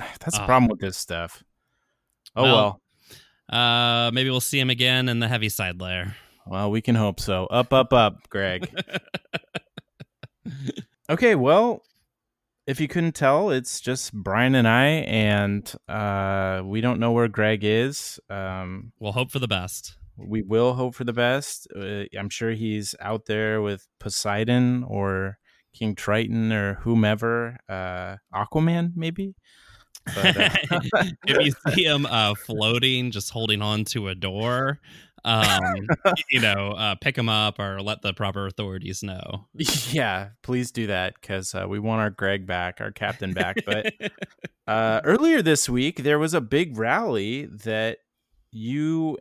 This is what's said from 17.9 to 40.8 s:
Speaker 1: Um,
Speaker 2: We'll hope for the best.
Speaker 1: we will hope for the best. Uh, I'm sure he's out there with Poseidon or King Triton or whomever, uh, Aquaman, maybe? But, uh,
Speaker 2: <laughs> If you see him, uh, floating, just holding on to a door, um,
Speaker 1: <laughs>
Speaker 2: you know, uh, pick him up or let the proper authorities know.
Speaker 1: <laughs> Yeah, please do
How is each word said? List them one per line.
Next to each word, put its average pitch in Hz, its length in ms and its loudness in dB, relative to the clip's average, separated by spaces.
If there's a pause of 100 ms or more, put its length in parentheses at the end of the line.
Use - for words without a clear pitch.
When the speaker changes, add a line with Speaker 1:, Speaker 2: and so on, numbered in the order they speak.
Speaker 1:
Um, 95 680 -8
Speaker 2:
We'll 104 140 -6
hope 123 180 -4
for - 80 -4
the 123 100 -4
best. 92 480 -6 (200)
Speaker 1:
we 104 260 -4
will 113 320 2
hope 127 200 -2
for 127 100 -8
the 120 80 -4
best. 123 640 -2
Uh, 101 280 -6 (140)
I'm 101 120 -6
sure 113 200 -4
he's 107 500 -4
out 104 260 -6
there 107 360 0
with 101 240 -4 (140)
Poseidon 123 840 0
or 98 540 -2 (360)
King 107 200 -4
Triton 110 580 0
or 101 220 0
whomever, 117 840 0 (100)
uh, 92 480 -8 (180)
Aquaman, 165 600 0
maybe? 175 380 -6 (720)
But, 190 300 2
uh, 175 440 2 (140)
Speaker 2:
<laughs> 180 100 4 (220)
If 139 200 4
you 143 60 2 (200)
see 180 120 4
him, 143 220 2
uh, 110 280 2
floating, 120 800 0
just 101 180 -6
holding 107 320 0
on 107 240 0
to 104 220 -4
a 92 60 -4
door, 117 680 -2 (440)
um, 107 360 4 (440)
Speaker 1:
<laughs> - 260 2
Speaker 2:
you 131 100 4
know, 101 380 2
uh, 104 160 0
pick 127 240 -4
him 117 100 0
up 107 300 0
or 98 240 -4
let 104 180 -6
the 98 140 -4
proper 98 320 -4
authorities 95 560 -8
know. 101 520 -10
Speaker 1:
<laughs> 139 380 -2
Yeah, 101 360 0 (140)
please 123 280 -2
do 113 160 -4